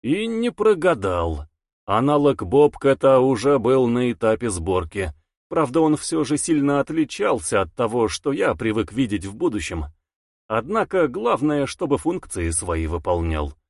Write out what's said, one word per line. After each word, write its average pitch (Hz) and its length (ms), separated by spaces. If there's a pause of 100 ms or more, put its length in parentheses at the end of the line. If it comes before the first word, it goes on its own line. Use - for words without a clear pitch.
И 185 260
не 226 240
прогадал. 98 920 (420)
Аналог 139 580
Бобкэта 135 760
уже 131 400
был 127 300
на 120 240
этапе 110 360
сборки. 90 640 (360)
Правда, 160 320
он 156 160
все 160 260
же 147 140
сильно 143 420
отличался 147 840
от 87 120
того, 117 320
что - 240
я 151 240
привык 107 380
видеть 104 320
в 98 100
будущем. 104 520 (600)
Однако 160 600
главное, 151 580
чтобы 143 320
функции 92 520
свои 82 360
выполнял. 80 680 (160)